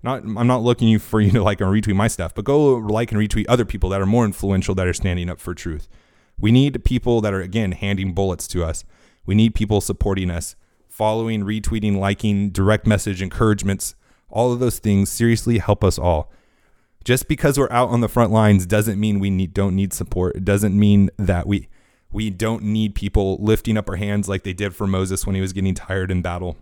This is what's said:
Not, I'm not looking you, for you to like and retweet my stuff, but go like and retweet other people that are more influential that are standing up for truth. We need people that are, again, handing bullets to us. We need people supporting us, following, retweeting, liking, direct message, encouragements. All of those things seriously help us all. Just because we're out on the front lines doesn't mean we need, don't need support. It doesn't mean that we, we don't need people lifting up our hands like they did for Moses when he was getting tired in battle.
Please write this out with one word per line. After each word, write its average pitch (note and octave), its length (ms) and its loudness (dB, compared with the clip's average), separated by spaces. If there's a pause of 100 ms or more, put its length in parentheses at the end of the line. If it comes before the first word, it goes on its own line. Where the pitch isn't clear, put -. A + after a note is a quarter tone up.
Not, B2+ 200 -6
I'm A2+ 240 0
not B2+ 140 2
looking A#2 260 2
you, A2 120 6
for - 200 0
you G#2 120 6
to G#2+ 120 4
like G2+ 160 0
and F#2+ 100 0
retweet G#2 260 0
my G#2 120 2
stuff, F2 260 -4
but G#2+ 120 -8
go C#3+ 300 4
like A2+ 360 -2
and G#2+ 80 0
retweet G#2+ 300 0
other A#2+ 160 2
people F#2 240 -4
that G2 100 -2
are G2 60 0
more A2+ 200 2
influential G2 500 -2
that F#2 120 -2
are F2+ 60 -2
standing F2+ 360 -4
up E2 100 -12
for F2 140 -8
truth. - 360 -10 (500)
We G#2 120 2
need C3 340 2
people B2 360 2
that G#2 120 -2
are, F#2+ 80 -2
again, F#2 300 -4
handing F#2+ 420 -4
bullets F#2 360 -4
to F2 140 -4
us. D#2+ 220 -8 (400)
We F#2+ 100 0
need A2 180 6
people G#2+ 280 0
supporting F#2+ 500 -2
us, E2+ 240 -8 (320)
following, A2 560 -4
retweeting, G#2 540 -2
liking, G2+ 520 0
direct G2 380 2
message, G2+ 340 0
encouragements. G2 760 -2 (340)
All B2 240 0
of A#2+ 60 -4
those B2 200 0
things G2 300 2
seriously A#2 480 0
help G#2 260 0
us F#2 160 2
all. E2 320 -2 (720)
Just B2+ 240 0
because C#3+ 300 0
we're C3+ 140 0
out A#2+ 180 2
on A#2+ 120 2
the A2 60 2
front A2+ 240 2
lines G#2+ 340 6
doesn't G#2 340 0
mean G#2 200 0
we G2 100 -2
need, F#2 240 -2
don't G2 220 0
need G2 180 -2
support. - 420 -4
It F#2 100 -6
doesn't G2+ 320 2
mean G2+ 400 6
that F2 280 0
we, F#2 240 -4 (420)
we G#2+ 180 -4
don't A2 340 -4
need G#2+ 320 -2
people G2 440 0
lifting G#2+ 380 0
up G#2 120 -4
our F#2+ 60 -4
hands G#2 340 -2
like F#2+ 140 -4
they F#2+ 100 -6
did G2 220 -6
for G#2 120 -4
Moses F#2+ 380 -2
when F#2+ 100 -4
he F#2+ 60 -2
was F#2 120 -4
getting F#2+ 220 -2
tired F#2+ 340 -6
in F2+ 120 0
battle. F2 400 -6